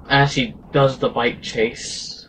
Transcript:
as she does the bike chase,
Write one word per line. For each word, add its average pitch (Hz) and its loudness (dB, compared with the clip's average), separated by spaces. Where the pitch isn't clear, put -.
as 139 4
she 120 -2
does 135 2
the 120 0
bike 120 -2
chase, - -6